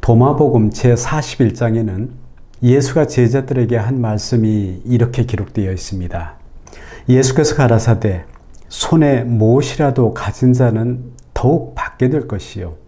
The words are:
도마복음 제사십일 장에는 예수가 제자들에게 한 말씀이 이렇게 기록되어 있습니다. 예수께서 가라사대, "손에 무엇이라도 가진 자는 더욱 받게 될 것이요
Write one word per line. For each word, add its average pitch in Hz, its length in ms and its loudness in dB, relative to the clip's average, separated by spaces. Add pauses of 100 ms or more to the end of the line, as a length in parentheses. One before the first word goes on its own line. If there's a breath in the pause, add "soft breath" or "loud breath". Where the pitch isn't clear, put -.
도마복음 120 680 4
제사십일 120 800 0
장에는 113 560 -4 (540)
예수가 135 420 2
제자들에게 123 720 0
한 120 240 -2
말씀이 107 840 -2
이렇게 120 420 0
기록되어 98 440 -4
있습니다. 87 640 -8 (760 loud breath)
예수께서 131 480 2
가라사대, 113 680 2 (460)
"손에 143 540 2
무엇이라도 120 920 2
가진 127 360 0
자는 123 600 0 (240)
더욱 - 400 0
받게 - 340 -2
될 147 180 -2
것이요 90 460 -10 (140)